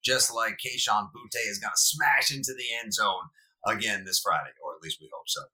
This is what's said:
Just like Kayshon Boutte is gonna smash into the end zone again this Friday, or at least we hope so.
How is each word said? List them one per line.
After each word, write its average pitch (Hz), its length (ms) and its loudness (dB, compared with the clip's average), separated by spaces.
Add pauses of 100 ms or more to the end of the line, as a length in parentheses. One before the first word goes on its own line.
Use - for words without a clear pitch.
Just 127 280 4
like 113 320 0
Kayshon 123 460 0
Boutte 113 400 -4
is 101 80 -6
gonna 104 160 -4
smash 143 560 4
into 135 260 -4
the 123 100 -6 (140)
end 110 140 -6
zone 98 300 2 (420)
again 101 380 0
this 92 160 0
Friday, 76 300 0 (140)
or 76 120 -8
at - 60 -20
least 80 180 -8
we 78 120 -20
hope - 160 -14
so. - 120 -2 (140)